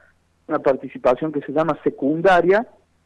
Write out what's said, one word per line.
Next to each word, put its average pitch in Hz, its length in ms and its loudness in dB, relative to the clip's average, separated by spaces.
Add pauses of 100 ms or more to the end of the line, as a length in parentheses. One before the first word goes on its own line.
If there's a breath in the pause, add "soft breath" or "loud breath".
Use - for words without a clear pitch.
(480 loud breath)
una 151 120 -4
participación 131 720 -2
que 143 100 -6
se - 100 -12
llama 156 320 -2
secundaria, 170 840 2 (380)